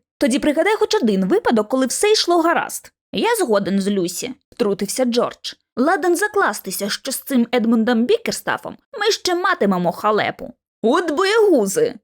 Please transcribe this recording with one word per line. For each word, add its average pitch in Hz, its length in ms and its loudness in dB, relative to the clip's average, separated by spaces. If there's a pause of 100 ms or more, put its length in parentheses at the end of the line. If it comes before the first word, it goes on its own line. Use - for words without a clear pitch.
(220)
Тоді 269 160 2
пригадай 320 380 0
хоч 415 180 0
один 214 300 2
випадок, 220 440 0
коли 262 180 0
все 415 260 0
йшло 349 280 2
гаразд. - 520 -2 (200)
Я 427 240 0
згоден 202 440 0
з 190 80 -2
Люсі, 175 460 -4 (160)
втрутився 202 540 -2
Джордж. 233 500 -4 (220)
Ладен 339 400 2
закластися, 349 720 -2
що - 240 -6
з - 40 -6
цим 240 380 0
Едмундом 226 500 2
Бікерстафом 202 720 -4 (240)
ми 415 100 2
ще 370 240 -2
матимемо 214 580 0
халепу. 202 600 -2 (300)
От 320 280 2
боягузи! 349 920 2